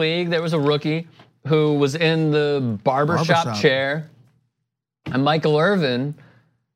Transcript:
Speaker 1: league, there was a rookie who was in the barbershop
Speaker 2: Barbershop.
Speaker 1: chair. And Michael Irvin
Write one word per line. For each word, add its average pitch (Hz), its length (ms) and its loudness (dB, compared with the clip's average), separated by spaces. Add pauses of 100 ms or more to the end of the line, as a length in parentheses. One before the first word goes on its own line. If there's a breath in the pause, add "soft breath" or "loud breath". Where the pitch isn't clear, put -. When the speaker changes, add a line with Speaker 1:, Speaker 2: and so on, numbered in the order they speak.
Speaker 1:
league, 170 240 -2
there 165 120 -2
was 165 120 -4
a 165 60 0
rookie 151 480 -2 (400 loud breath)
who 151 280 2
was 143 200 0
in 160 360 0
the 143 520 0
barbershop 151 440 0 (180)
Speaker 2:
Barbershop. 110 160 -4
Speaker 1:
chair. 139 480 0 (960)
And 131 180 -2
Michael 151 340 2
Irvin 147 560 0 (640 soft breath)